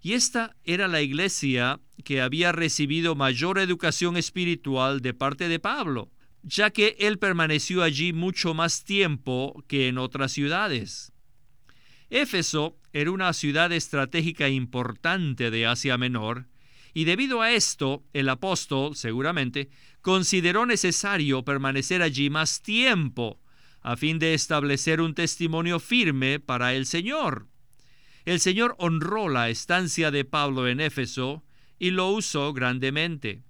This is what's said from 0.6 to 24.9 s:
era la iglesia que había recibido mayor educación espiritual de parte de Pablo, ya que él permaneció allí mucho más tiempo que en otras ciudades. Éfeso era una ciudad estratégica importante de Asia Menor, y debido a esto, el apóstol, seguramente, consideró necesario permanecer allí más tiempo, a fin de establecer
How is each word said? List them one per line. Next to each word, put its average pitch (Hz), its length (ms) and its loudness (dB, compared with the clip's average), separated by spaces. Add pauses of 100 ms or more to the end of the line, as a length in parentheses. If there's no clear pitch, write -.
era 185 240 0
la 165 140 2
iglesia 139 760 0 (260)
que 135 160 0
había 156 300 2
recibido 160 640 0
mayor 143 420 0
educación 175 580 0
espiritual 139 880 -2
de 127 120 -4
parte 139 360 -2
de 165 100 0
Pablo, 190 520 -4 (300)
ya 208 280 2
que 214 300 2
él 208 200 2
permaneció 170 640 2
allí 160 300 0
mucho 175 400 -2
más 160 320 0
tiempo 143 840 0
que 135 220 2
en 127 80 -2
otras 131 340 -2
ciudades. 143 800 -2 (960)
Éfeso 170 680 0 (160)
era 151 180 0
una 185 220 0
ciudad 156 400 0
estratégica 156 760 -2
importante 127 1040 -2
de 113 160 0
Asia 123 300 0
Menor, 123 500 -4 (460)
y 160 100 0
debido 233 380 0
a 226 100 2
esto, 143 520 0 (100)
el 135 160 0
apóstol, 147 680 -2
seguramente, 135 720 -2 (320)
consideró 185 640 2
necesario 180 800 0
permanecer 139 580 0
allí 143 280 2
más 156 320 0
tiempo, 180 760 0 (420)
a 120 140 -4
fin 160 220 0
de 160 160 2
establecer 151 680 2